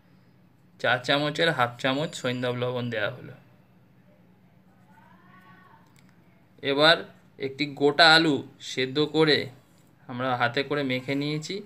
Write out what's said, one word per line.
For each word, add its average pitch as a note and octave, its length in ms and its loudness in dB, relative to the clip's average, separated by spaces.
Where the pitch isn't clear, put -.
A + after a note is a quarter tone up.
চা A#2+ 180 2
চামচের D3 580 0
হাফ A#2+ 220 2
চামচ C#3 360 -2
সৈন্ধব B2 420 -4
লবণ B2 340 -4
দেওয়া G#2+ 200 -2
হলো। - 240 -14
এবার D3 340 4
একটি C3+ 260 -6
গোটা D3 340 6
আলু D#3+ 220 4
সেদ্ধ C3 360 -6
করে D3+ 240 4
আমরা B2+ 280 -6
হাতে B2 260 0
করে D3 200 -4
মেখে C3 320 -4
নিয়েছি D3+ 400 -6